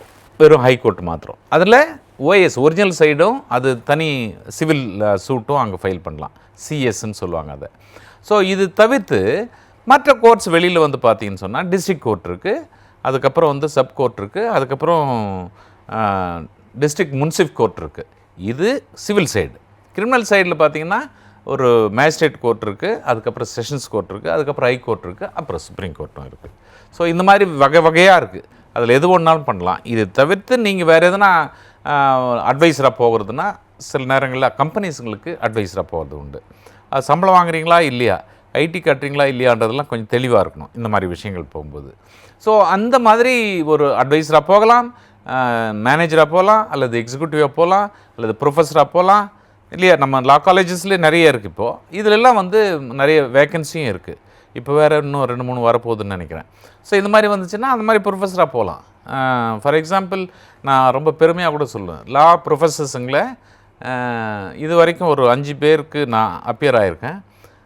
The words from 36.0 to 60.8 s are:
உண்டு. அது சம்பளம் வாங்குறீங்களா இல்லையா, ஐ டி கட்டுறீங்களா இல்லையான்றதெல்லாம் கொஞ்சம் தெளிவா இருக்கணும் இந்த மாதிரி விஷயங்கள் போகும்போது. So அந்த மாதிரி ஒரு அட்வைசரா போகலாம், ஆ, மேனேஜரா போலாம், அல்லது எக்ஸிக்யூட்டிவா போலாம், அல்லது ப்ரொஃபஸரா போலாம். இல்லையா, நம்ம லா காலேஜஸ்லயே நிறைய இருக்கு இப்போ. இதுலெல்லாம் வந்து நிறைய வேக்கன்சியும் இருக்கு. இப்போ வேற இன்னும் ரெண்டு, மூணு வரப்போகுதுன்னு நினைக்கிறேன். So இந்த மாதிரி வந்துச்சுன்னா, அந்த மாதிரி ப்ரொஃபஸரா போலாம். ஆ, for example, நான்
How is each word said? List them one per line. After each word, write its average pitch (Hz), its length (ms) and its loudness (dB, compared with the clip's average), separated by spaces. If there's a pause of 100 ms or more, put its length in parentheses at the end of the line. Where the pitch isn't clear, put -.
உண்டு. 71 300 -16 (460)
அது 135 140 -2
சம்பளம் 180 320 2
வாங்குறீங்களா 170 460 2
இல்லையா, 120 440 0 (280)
ஐ 147 140 0
டி 170 120 -6
கட்டுறீங்களா 143 460 0
இல்லையான்றதெல்லாம் 123 640 0
கொஞ்சம் 117 340 -4
தெளிவா 120 260 2
இருக்கணும் 76 300 -18
இந்த 117 120 -8
மாதிரி 98 180 -2
விஷயங்கள் 87 440 -10
போகும்போது. 73 440 -16 (420)
So 220 280 2
அந்த 208 340 2
மாதிரி 226 640 2
ஒரு 147 260 2
அட்வைசரா 147 520 2
போகலாம், 220 540 4 (320)
ஆ, 120 440 -2
மேனேஜரா 151 540 2
போலாம், 196 460 2
அல்லது 127 300 -2
எக்ஸிக்யூட்டிவா 143 440 -2
போலாம், 185 460 0 (260)
அல்லது 110 240 -4
ப்ரொஃபஸரா 147 440 2
போலாம். 190 480 2 (380)
இல்லையா, 180 260 4
நம்ம 135 240 0
லா 139 240 4
காலேஜஸ்லயே 185 540 2
நிறைய 165 300 4
இருக்கு 107 200 -2
இப்போ. 104 320 -8 (120)
இதுலெல்லாம் 214 420 4
வந்து 190 460 0
நிறைய 139 420 2
வேக்கன்சியும் 143 640 0
இருக்கு. 90 320 -8 (340)
இப்போ 123 220 -6
வேற 151 220 4
இன்னும் 143 280 -2
ரெண்டு, 123 200 -4
மூணு 123 260 0
வரப்போகுதுன்னு 117 340 0
நினைக்கிறேன். 85 400 -10 (380)
So 202 180 0
இந்த 202 100 -2
மாதிரி 214 220 2
வந்துச்சுன்னா, 202 380 -6
அந்த 233 120 -2
மாதிரி 214 280 -2
ப்ரொஃபஸரா 185 340 -2
போலாம். 110 400 -6 (240)
ஆ, 123 500 -4
for 143 160 -2
example, 185 540 -4 (340)
நான் 131 300 2